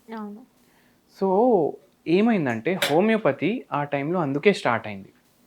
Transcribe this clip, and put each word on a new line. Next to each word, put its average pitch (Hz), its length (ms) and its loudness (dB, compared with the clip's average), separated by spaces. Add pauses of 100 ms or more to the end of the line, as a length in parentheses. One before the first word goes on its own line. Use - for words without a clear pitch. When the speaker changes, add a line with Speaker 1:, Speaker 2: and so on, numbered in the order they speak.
(180)
Speaker 1:
అవును. 208 260 -16 (800)
Speaker 2:
So, 190 480 2 (360)
ఏమైందంటే 170 760 0 (100)
హోమియోపతి 196 840 0
ఆ 143 120 -2
టైంలో 147 360 -4
అందుకే 143 320 0
స్టార్ట్ 117 340 -2
అయింది. 98 220 -12 (380)